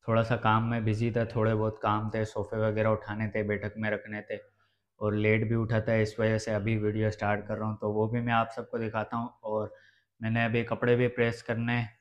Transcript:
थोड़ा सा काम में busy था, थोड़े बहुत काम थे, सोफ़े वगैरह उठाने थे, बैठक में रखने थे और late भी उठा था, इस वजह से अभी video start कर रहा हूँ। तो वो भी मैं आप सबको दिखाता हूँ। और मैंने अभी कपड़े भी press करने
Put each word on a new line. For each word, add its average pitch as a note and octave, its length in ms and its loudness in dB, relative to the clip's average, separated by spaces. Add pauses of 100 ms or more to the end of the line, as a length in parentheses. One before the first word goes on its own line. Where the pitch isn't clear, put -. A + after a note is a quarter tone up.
थोड़ा A2+ 180 4
सा A#2 160 0
काम A2+ 320 2
में A#2 140 -2
busy A2 260 0
था, A#2 160 0
थोड़े A2 260 2
बहुत G#2+ 300 -2
काम G#2+ 260 0
थे, A2 180 -2
सोफ़े A2 340 -4
वगैरह A2 300 2
उठाने G#2+ 360 -2
थे, G#2+ 180 -2
बैठक G#2 320 -2
में A2 140 -2
रखने G#2 320 -6
थे G#2+ 160 -8 (640)
और G#2+ 160 0
late G#2+ 320 4
भी A#2 80 2
उठा A2+ 240 2
था, A2+ 160 2
इस G#2+ 220 2
वजह A2 200 4
से A2 140 -4
अभी G#2+ 260 0
video G#2+ 320 0
start G#2 360 -2
कर G#2+ 100 -4
रहा A2 120 -4
हूँ। G#2+ 80 -6
तो G#2+ 140 -2
वो G#2+ 160 2
भी A#2+ 140 -2
मैं A#2 140 0
आप A2+ 200 2
सबको - 240 -6
दिखाता A2 380 -2
हूँ। A#2 140 -6 (140)
और G#2+ 280 -4 (480)
मैंने A2+ 240 0
अभी A#2 200 2
कपड़े A#2+ 300 2
भी B2 180 4
press A#2 300 0
करने A#2 360 -2 (220)